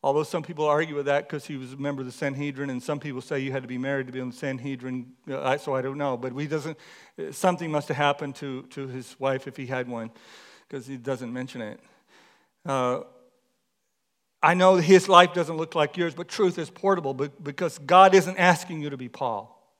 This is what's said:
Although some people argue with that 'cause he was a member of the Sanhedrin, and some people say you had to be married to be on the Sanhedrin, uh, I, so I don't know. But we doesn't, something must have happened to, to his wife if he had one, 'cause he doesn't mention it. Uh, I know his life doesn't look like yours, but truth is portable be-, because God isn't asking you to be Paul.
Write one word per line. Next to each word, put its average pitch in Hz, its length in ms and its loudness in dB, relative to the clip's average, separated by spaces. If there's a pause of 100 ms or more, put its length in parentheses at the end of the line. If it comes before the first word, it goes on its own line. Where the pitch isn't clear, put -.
Although 143 200 2
some 165 200 -6
people 151 220 -4
argue 151 300 0
with 143 100 -4
that 143 240 0
'cause 147 160 -8
he 147 120 -10
was 131 160 -12
a 135 40 -16
member 139 240 -4
of 127 60 -8
the 123 40 -12
Sanhedrin, 139 580 -6
and 127 120 -6
some 147 180 -6
people 143 220 -10
say 143 180 -4
you 135 120 -6
had 131 120 -4
to 123 40 -14
be 123 100 -8
married 135 300 -4
to 127 60 -16
be 131 60 -6
on 127 100 -8
the 123 60 -14
Sanhedrin, 127 800 -8 (160)
uh, 139 140 -6
I, 135 140 2
so 143 180 -4
I 131 80 -2
don't 139 160 -6
know. 135 180 -2
But 123 160 -8
we 147 140 -6
doesn't, 156 280 -6 (560)
something 170 380 0
must 147 200 -2
have 131 80 -2
happened 143 400 0
to, 135 340 -10
to 139 160 -10
his 127 320 -14
wife 135 260 -2
if 139 120 -14
he 131 100 -10
had 127 200 -4
one, 117 220 -8 (600)
'cause 131 180 -12
he 135 100 -10
doesn't 123 340 -6
mention 127 300 -10
it. 110 180 -10 (880)
Uh, 127 360 0 (1400)
I 160 140 4
know 185 220 6
his 180 300 8
life 180 260 8
doesn't 165 220 -4
look 160 200 -8
like 147 220 0
yours, 170 180 -4
but 170 120 -10
truth 180 300 0
is 160 140 -8
portable 175 420 -2
be-, 139 160 -4 (140)
because 156 340 -6
God 185 380 8
isn't 185 220 6
asking 175 440 2
you 147 80 -6
to 139 80 -10
be 127 100 -10
Paul. 113 480 -6 (240)